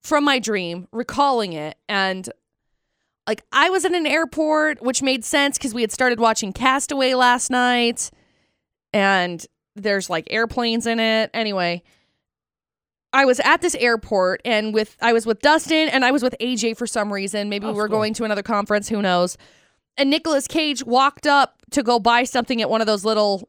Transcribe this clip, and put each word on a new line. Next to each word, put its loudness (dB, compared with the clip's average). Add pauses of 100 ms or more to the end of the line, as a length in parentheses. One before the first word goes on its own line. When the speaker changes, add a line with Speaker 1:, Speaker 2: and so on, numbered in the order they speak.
Speaker 1:
from 0
my 2
dream, -6
recalling 0
it, -8 (100)
and, -2 (1000)
like, -4
I 4
was 0
in 0
an -2
airport, 0
which -2
made 0
sense 0
'cause -8
we -2
had -2
started 0
watching 0
Castaway 0
last 2
night, 0 (840)
and 0 (300)
there's, -2
like, -4
airplanes -2
in -2
it. 0
Anyway, -2 (1300)
I 4
was 2
at 4
this -2
airport, 0
and 0
with, -2
I 2
was 0
with -2
Dustin, 2
and 2
I 4
was 2
with -2
A -2
J -2
for -8
some -4
reason. -4
Maybe -6
we -4
Speaker 2:
Oh, -4
Speaker 1:
were -2
Speaker 2:
cool. 0
Speaker 1:
going 0
to -4
another -2
conference, -2
who -2
knows? 2 (600)
And 2
Nicolas 0
Cage -2
walked 2
up 2 (100)
to 2
go 2
buy 4
something -2
at -2
one 0
of 0
those 0
little 0